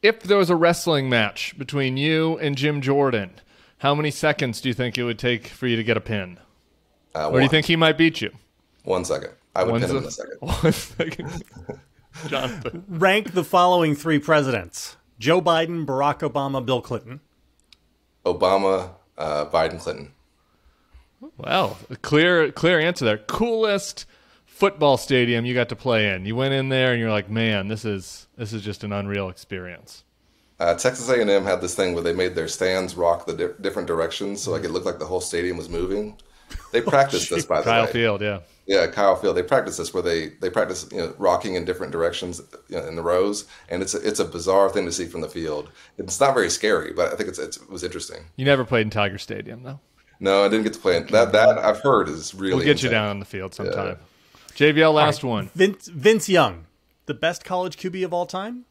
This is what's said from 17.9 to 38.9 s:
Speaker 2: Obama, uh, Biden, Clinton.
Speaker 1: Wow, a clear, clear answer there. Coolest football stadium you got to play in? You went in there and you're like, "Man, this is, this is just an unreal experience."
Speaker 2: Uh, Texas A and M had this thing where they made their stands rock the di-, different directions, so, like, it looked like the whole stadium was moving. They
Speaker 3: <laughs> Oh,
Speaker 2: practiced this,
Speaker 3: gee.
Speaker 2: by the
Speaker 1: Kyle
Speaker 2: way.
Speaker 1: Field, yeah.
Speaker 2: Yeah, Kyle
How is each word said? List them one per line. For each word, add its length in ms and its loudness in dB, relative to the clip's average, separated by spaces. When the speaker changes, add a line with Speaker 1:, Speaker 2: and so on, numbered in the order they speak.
Speaker 2:
Obama, 680 2
uh, 280 -4
Biden, 340 0
Clinton. 320 -10
Speaker 1:
Wow, 400 -2
a 80 -12
clear, 540 4
clear 280 2
answer 260 0
there. 140 2
Coolest 840 -2
football 520 4
stadium 480 2
you 80 -4
got 160 0
to 60 -6
play 340 2
in? 160 -4
You 100 -4
went 200 0
in 140 -2
there 220 2
and 80 0
you're 120 0
like, 180 -2
"Man, 380 0
this 180 -6
is, 420 -8
this 160 -8
is 100 -8
just 200 -8
an 80 -6
unreal 380 -4
experience." 760 -14
Speaker 2:
Uh, 160 2
Texas 340 -2
A 120 4
and 80 2
M 160 4
had 160 0
this 140 -6
thing 180 0
where 100 -4
they 100 0
made 220 0
their 120 -4
stands 480 -2
rock 320 0
the 60 -4
di-, 280 -4
different 260 -4
directions, 540 -4
so, 100 -6
like, 120 -4
it 80 -4
looked 160 -4
like 120 -4
the 60 -8
whole 160 -4
stadium 360 -4
was 120 -12
moving. 480 -6
They 100 2
Speaker 3:
<laughs> 40 -4
Oh, 40 -2
Speaker 2:
practiced 400 2
this, 140 -2
Speaker 3:
gee. 40 -10
Speaker 2:
by 120 0
the 60 -2
Speaker 1:
Kyle 200 2
Speaker 2:
way. 60 -4
Speaker 1:
Field, 300 0
yeah. 180 -4
Speaker 2:
Yeah, 220 2
Kyle 280 4